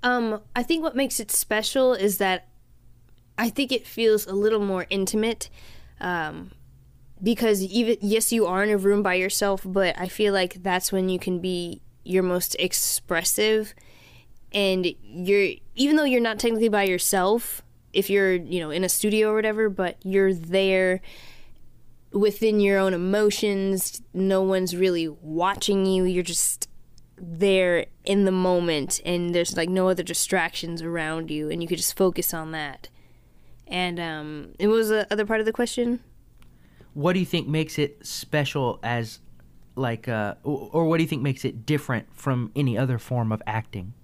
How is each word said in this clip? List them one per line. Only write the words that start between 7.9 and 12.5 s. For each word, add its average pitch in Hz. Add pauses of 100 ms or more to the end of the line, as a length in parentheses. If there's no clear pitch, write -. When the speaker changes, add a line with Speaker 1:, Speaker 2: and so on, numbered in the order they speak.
Speaker 1:
yes, 214
you 226
are 185
in 208
a 208
room 202
by 196
yourself, 190
but 185
I 185
feel 208
like 185
that's 185
when 185
you 185
can 180
be 175 (220)
your 185
most 180